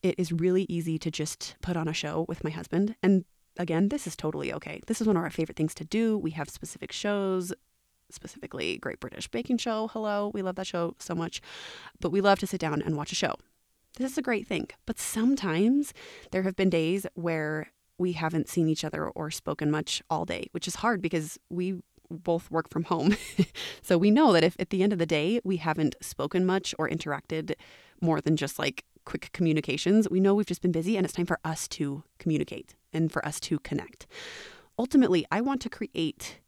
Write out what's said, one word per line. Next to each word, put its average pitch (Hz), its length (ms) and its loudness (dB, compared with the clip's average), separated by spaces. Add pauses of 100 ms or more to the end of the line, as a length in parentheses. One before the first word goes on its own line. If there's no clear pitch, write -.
it 185 160 2
is 165 140 0
really 180 360 2
easy 165 300 -2
to 160 140 -2
just - 500 -8
put 175 160 -2
on 156 100 -2
a 156 60 -2
show 160 340 -2
with - 160 -8
my 151 60 -2
husband. 175 540 -2
And 190 200 6 (340)
again, 175 320 0
this 285 180 -6
is 165 80 -8
totally 143 360 -4
okay. - 360 -10
This 226 120 -2
is 226 60 0
one 214 100 6
of 165 60 4
our 160 80 -4
favorite - 280 -4
things 160 180 0
to 160 100 -10
do. 220 320 2
We 160 140 -2
have 151 180 -6
specific - 420 -12
shows, 190 640 -2 (560)
specifically - 680 -8
Great - 220 -8
British - 280 -12
Baking 240 300 -2
Show. 220 320 -2
Hello, 208 440 -2
we 202 80 -4
love 185 140 -2
that 190 100 -6
show 170 320 -2
so - 160 -8
much. 170 260 -4 (600)
But 175 120 0
we 196 80 4
love 196 200 6
to 190 80 -2
sit 190 120 -4
down 151 220 0
and 160 160 0
watch 151 140 -6
a - 40 -6
show. - 200 0 (600)
This 262 160 -2
is - 40 -2
a 285 60 -2
great 233 240 -2
thing. 180 200 -2 (200)
But 226 100 -4
sometimes 233 960 2 (380)
there 190 120 0
have 185 120 0
been 190 160 4
days 175 420 2
where 156 580 -2 (280)
we 180 140 2
haven't 160 360 0
seen 165 180 2
each 156 160 0
other - 240 -4
or - 220 -6
spoken 156 400 -2
much - 400 -2
all 170 160 0
day, - 260 -4
which - 160 -6
is 180 80 -6
hard 220 240 0
because 160 380 -2 (120)
we 180 260 -2 (340)
both 170 420 -2
work 160 180 -2
from 170 160 -2
home. 196 300 2 (220)
<laughs> 196 80 6 (360)
So 180 160 4
we 196 120 6
know 254 240 8
that 165 100 8
if 175 160 4
at 190 120 -2
the 185 100 2
end 208 120 4
of 180 60 -2
the 165 60 4
day 165 380 2
we 185 140 0
haven't 156 440 0
spoken 180 440 -2
much 190 340 0
or 156 100 0
interacted 160 640 -4 (480)
more 160 180 4
than 156 160 4
just, 139 220 -2
like, - 260 -2 (220)
quick - 260 -10
communications, 165 760 2
we 185 100 2
know 196 140 6
we've 208 140 2
just - 160 -6
been 180 80 2
busy 170 260 0
and 190 80 2
it's - 80 -4
time 180 140 0
for 175 180 0
us 160 220 -2
to 143 360 -4 (140)
communicate - 560 -2 (180)
and 160 200 2
for - 120 -2
us 151 180 -4
to - 180 -2
connect. - 480 -8 (720)
Ultimately, 233 520 6
I 208 100 2
want 262 200 0
to - 80 -8
create - 800 -4